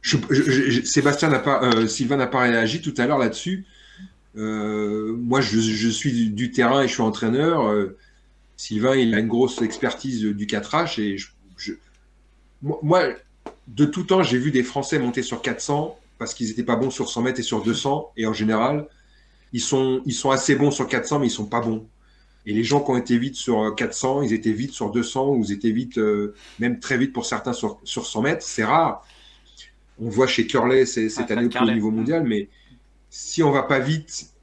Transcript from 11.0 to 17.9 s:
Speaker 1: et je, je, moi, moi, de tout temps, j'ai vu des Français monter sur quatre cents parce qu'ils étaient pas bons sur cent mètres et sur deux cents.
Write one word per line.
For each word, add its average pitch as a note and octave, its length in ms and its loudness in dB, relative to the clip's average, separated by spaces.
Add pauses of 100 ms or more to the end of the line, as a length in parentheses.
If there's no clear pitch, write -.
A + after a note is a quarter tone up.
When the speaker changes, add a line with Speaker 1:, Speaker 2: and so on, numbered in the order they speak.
Speaker 1:
et G2+ 160 -2
je, F#2 120 -10 (280)
je, G#2 160 -10 (880)
moi, C#3+ 220 -4
moi, E3+ 200 4 (680)
de B2 160 2
tout D3+ 180 -2
temps, F#3 200 4
j'ai B2+ 160 2
vu C#3 120 0
des C3 120 4
Français C#3 360 -2
monter B2 240 -2
sur A#2+ 180 -6
quatre A#2 220 -4
cents D3+ 360 -2 (200)
parce A#2 160 -8
qu'ils A2 160 -4
étaient A2 140 -4
pas A#2+ 120 2
bons B2+ 140 0
sur B2 180 -4
cent A#2 140 -4
mètres B2+ 180 -2
et - 20 -4
sur A2 200 -2
deux A2+ 100 0
cents. C#3+ 460 -2